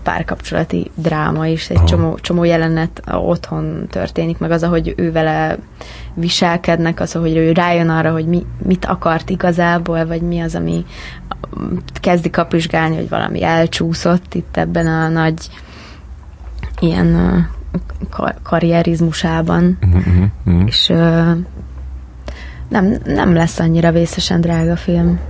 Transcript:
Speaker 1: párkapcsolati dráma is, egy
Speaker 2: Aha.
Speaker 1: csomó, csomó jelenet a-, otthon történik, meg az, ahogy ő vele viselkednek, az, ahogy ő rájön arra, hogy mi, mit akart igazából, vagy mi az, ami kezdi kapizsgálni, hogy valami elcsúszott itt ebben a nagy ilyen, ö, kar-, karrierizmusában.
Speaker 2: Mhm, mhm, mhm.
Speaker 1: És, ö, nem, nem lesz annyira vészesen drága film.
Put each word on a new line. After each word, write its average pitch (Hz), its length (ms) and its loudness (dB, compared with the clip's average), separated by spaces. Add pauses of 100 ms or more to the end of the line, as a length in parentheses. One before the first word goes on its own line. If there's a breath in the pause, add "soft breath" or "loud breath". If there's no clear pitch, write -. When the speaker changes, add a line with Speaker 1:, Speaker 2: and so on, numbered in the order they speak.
Speaker 1:
párkapcsolati 170 920 -4
dráma 156 520 0
is, 160 220 -2
egy 180 80 2
Speaker 2:
Aha. - 80 6
Speaker 1:
csomó, 165 360 2
csomó 175 220 0
jelenet 165 640 2
a-, - 100 -4
otthon 156 760 -2
történik, 165 480 -4
meg 165 140 -2
az, 165 120 0
ahogy 170 340 0
ő 170 140 0
vele 160 460 0 (560 loud breath)
viselkednek, 170 840 0
az, 175 160 -4
ahogy 165 220 0
ő 160 140 4
rájön 170 380 4
arra, 160 220 2
hogy 160 140 0
mi, 170 200 0 (200)
mit 185 200 2
akart 170 440 0
igazából, 170 760 2
vagy 165 160 -2
mi 170 180 -2
az, 165 160 -4
ami 170 300 -2 (1120 loud breath)
kezdi 175 300 2
kapizsgálni, 160 680 0
hogy 165 140 -4
valami - 340 -2
elcsúszott 165 920 0
itt - 240 -4
ebben 170 300 0
a 160 200 0
nagy 160 300 2 (1400 loud breath)
ilyen, 175 360 2
ö, 180 220 2 (720)
kar-, - 340 -4
karrierizmusában. 170 1400 2
Speaker 2:
Mhm, 90 160 6
mhm, 90 260 4 (200)
mhm. 90 240 4
Speaker 1:
És, - 220 0
ö, 165 320 4 (1500 loud breath)
nem, 196 260 2 (120)
nem - 280 2
lesz 165 260 2
annyira 165 320 4
vészesen 170 500 2
drága 170 340 2
film. 170 440 2 (100)